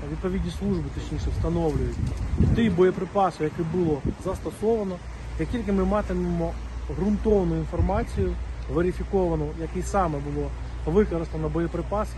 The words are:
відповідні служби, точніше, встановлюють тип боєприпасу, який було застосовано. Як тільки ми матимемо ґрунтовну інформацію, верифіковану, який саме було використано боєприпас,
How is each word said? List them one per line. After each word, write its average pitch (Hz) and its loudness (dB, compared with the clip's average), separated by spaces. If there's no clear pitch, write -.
відповідні 180 -2
служби, 185 0
точніше, - -4
встановлюють 147 0
тип 226 4
боєприпасу, 185 4
який 156 -2
було 160 2
застосовано. 190 0
Як 160 -2
тільки 208 0
ми 190 4
матимемо 180 0
ґрунтовну 190 4
інформацію, 175 0
верифіковану, 170 0
який 160 -4
саме 170 0
було 143 -4
використано 160 2
боєприпас, 170 -2